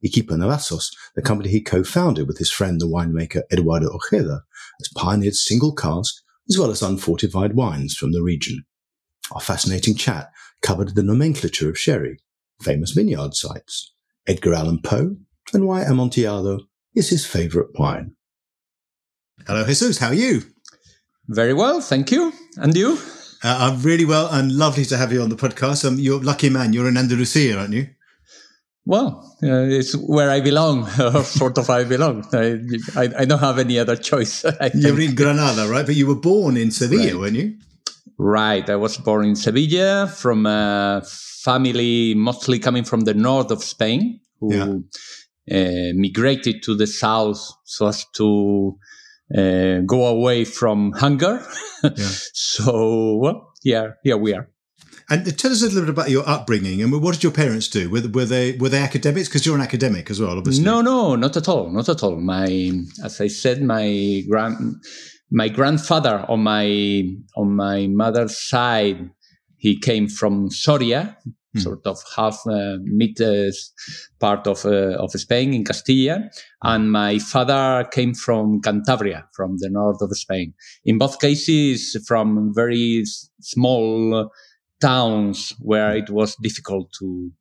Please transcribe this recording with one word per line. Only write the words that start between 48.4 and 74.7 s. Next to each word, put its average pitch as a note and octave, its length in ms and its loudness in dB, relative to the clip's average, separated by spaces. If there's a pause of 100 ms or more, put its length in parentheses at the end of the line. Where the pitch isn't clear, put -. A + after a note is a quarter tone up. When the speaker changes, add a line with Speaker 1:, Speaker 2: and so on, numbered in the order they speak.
Speaker 2:
uh, F#2 480 2
go B2+ 220 2
away A#2+ 380 2
from G#2 480 0
hunger. D3 560 2
<laughs> - 60 -14 (260)
Speaker 1:
Yeah. C#3 100 4 (420)
Speaker 2:
So, A2+ 880 0
well, D#3+ 320 -2 (100)
yeah, A2+ 280 0 (120)
here B2 140 2
we G#2 160 0
are. - 160 -8 (600)
Speaker 1:
And E3+ 160 2 (140)
tell C4 100 0
us A#3 120 0
a A#3 60 2
little F#3+ 160 0
bit D#3 80 -2
about C#3+ 180 -2
your C3+ 180 2
upbringing. G#2 540 -2
And A#2 100 2 (100)
what F3 120 0
did D#3+ 100 -4
your E3+ 80 2
parents A#2+ 380 0
do? F#2 200 -2
Were, A2+ 120 -2 (120)
were B2+ 120 0
they, B2+ 320 0
were B2+ 100 0
they C3+ 120 2
academics? C#3+ 500 -2
'Cause - 160 0
you're D#3 100 2
an C#3+ 60 2
academic A#2 500 -2
as G2+ 80 -6
well, F#2 180 -2
obviously. C3+ 280 2
Speaker 2:
No, A#3 160 2
no, A#3 340 2
not B2+ 220 0
at D#3+ 100 -2
all, B2 220 0
not G#2 180 -2
at D#3 160 0
all. F#2 140 0
My, F#2 540 -2 (300)
as - 200 -8
I G#2 60 0
said, B2+ 360 -2
my G2+ 640 0
grand-, A2 540 -2 (480)
my A2 160 2
grandfather C3 800 2
on A2+ 160 0
my, G#2+ 220 2 (720)
on G2+ 180 0
my G2+ 320 0
mother's A2 500 0
side, G#2+ 720 0 (460)
he G#2 240 0
came G#2+ 300 0
from G2+ 420 -2
Soria, C#3+ 640 0 (400)
Speaker 1:
Hmm. G#2+ 60 -2
Speaker 2:
sort G2 260 -6
of F#2+ 100 -6 (180)
half, A2 300 -2
uh, G2+ 380 -2
mid, G#2 360 0
uh, G2+ 300 2
s-, - 240 -12 (460)
part G#2 260 0
of, G2+ 220 -2
uh, G2 360 2